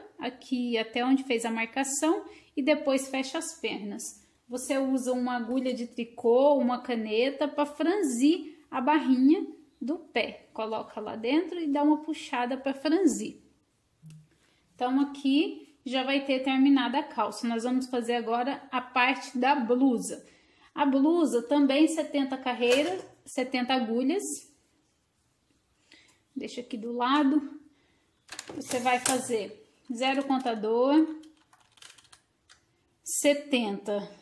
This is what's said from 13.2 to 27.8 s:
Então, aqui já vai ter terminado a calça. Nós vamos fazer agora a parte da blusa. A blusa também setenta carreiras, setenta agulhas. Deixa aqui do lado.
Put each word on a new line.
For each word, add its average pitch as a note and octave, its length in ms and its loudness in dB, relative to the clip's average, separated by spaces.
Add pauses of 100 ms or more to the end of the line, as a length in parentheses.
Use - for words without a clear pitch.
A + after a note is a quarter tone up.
Então, C4 260 0
aqui C#4 840 0
já C4 180 -2
vai C#4 220 0
ter C4 180 0
terminado C4 540 4
a D4 60 0
calça. G#3+ 440 -4
Nós A#3 180 -2
vamos B3+ 220 -2
fazer A#3+ 280 -2
agora A#3+ 480 -2 (100)
a B3+ 80 -2
parte C4 560 0
da B3+ 180 4
blusa. B3 720 0 (480)
A C#4+ 120 2
blusa C4+ 560 4
também C#4+ 440 4
setenta C#4+ 500 -2
carreiras, C4 680 0 (200)
setenta B3+ 500 -2
agulhas. B3+ 500 0 (2000)
Deixa A#3+ 260 -12
aqui A#3+ 160 -12
do A#3 160 -8
lado. C#4 680 2 (960)